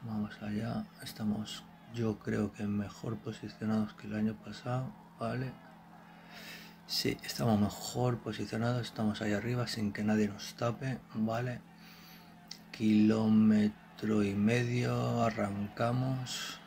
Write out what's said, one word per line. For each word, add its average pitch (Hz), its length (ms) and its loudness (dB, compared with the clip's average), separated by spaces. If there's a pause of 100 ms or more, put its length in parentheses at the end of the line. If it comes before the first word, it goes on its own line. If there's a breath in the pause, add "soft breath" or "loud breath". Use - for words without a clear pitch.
Vamos 107 380 -4
allá, 107 440 -4 (180)
estamos, 107 600 -4 (300)
yo 113 260 0
creo 110 340 0
que 107 100 -8
mejor 104 540 -4
posicionados 107 760 -4
que - 140 -16
el 104 80 -6
año 107 280 0
pasado, 123 500 -6 (260)
¿vale? 120 320 -4 (1400 loud breath)
Sí, - 360 -2
estamos 113 360 2
mejor 120 600 0
posicionados, 113 680 -2
estamos 107 340 -2
ahí 104 120 0
arriba 117 340 0
sin 104 260 -2
que 110 100 -4
nadie 107 240 4
nos - 280 -8
tape, 117 440 -2 (140)
¿vale? 117 480 -2 (1080 loud breath)
Kilómetro 107 1500 4
y 101 100 0
medio, 120 920 2
arrancamos. 117 1400 -2